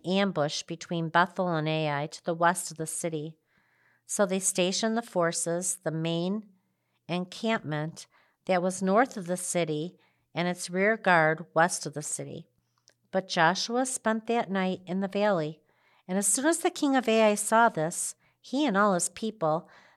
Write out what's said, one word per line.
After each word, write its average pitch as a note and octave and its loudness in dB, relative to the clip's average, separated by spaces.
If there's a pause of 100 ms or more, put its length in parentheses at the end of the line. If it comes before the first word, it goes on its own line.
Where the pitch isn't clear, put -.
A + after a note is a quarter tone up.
ambush F3 0
between E3 -6
Bethel F3+ 2
and D#3 -2
Ai D3+ -2
to - -12
the E3+ -2
west E3+ 2
of D#3 -14
the D#3+ -6
city. D#3+ -8 (720)
So G3+ 0
they F#3+ -2
stationed F#3+ 0
the A#3 -2
forces, E3+ -2
the - -8
main E3+ -2 (640)
encampment F3 -4 (400)
that F#3 2
was F#3 -2
north A3 2
of F3+ -10
the F3+ -4
city, D#3+ -4 (380)
and F3 -2
its F3 -6
rear G3 0
guard E3 2
west E3+ 2
of C#3+ -10
the D3 -8
city. - -10 (640)
But F#3+ -2
Joshua F#3 2
spent A3 -2
that A#3 0
night F#3 -2
in F#3+ -4
the G3 -2
valley. F#3+ 0 (460)
And F#3 -2
as G3 0
soon C4 2
as E4 2
the F4+ 0
king C#4+ 0
of A3 2
Ai A3 6
saw A3+ 4
this, E3+ -4 (240)
he C#4+ -2
and G3 2
all G3+ 4
his F3 0
people, E3+ -2 (300)